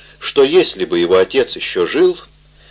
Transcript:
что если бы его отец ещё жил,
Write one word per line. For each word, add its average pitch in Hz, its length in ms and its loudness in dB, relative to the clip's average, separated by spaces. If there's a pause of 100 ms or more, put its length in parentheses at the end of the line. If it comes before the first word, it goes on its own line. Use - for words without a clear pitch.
(200)
что - 240 0
если 139 420 2
бы 87 140 -2
его 87 180 2
отец 123 380 0
ещё 117 320 -4
жил, 175 300 0 (540)